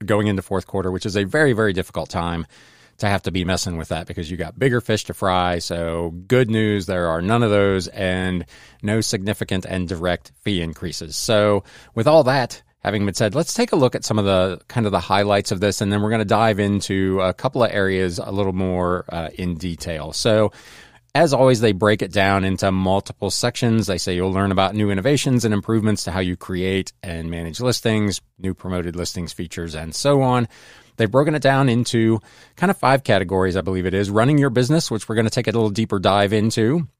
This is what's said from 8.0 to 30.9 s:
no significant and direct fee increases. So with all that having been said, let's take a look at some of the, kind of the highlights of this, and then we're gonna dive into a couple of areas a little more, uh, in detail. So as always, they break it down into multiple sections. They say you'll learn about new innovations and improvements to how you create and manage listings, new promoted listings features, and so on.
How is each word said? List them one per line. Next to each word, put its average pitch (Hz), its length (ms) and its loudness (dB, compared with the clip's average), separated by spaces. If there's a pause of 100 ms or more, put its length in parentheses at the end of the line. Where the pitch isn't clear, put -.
no 107 200 0
significant 98 640 -4
and 90 200 -4
direct 87 540 -4
fee 98 220 -2
increases. 82 540 -10
So 104 480 2 (300)
with 113 120 0
all 151 180 6
that 131 380 -2 (180)
having 101 260 -2
been 98 80 -4
said, 104 200 0
let's 165 200 -2
take 233 180 0
a 185 40 2
look 127 180 2
at 104 100 -6
some 107 140 -2
of 101 80 2
the, 92 420 2
kind 117 160 -2
of 101 80 0
the 92 80 2
highlights 101 500 2
of 98 80 -4
this, 98 220 0
and 101 100 -2
then 104 120 0
we're 107 80 -2
gonna 113 120 0
dive 107 380 2
into 95 640 0
a 92 100 2
couple 117 320 0
of 107 80 2
areas 95 460 0
a 104 120 -10
little 98 220 -2
more, 90 560 -2
uh, 82 300 -8
in 90 160 -4
detail. 80 580 -8
So 107 400 2 (640)
as 147 180 4
always, 127 300 4
they 110 100 4
break 104 300 2
it 90 100 -8
down 98 320 2
into 95 260 0
multiple 95 600 -2
sections. 113 560 0
They 92 100 -2
say 92 180 -4
you'll 92 200 0
learn 98 180 2
about 95 220 2
new 104 160 0
innovations 123 560 0
and 107 80 2
improvements 104 500 0
to 87 60 -6
how 92 100 -2
you 90 160 -2
create 92 560 -4 (100)
and 82 280 -8
manage 85 280 -8
listings, 110 600 0 (180)
new 92 140 -4
promoted 87 440 -6
listings 87 360 -8
features, 82 420 -10
and 78 200 -10
so 143 260 2
on. 123 260 2 (520)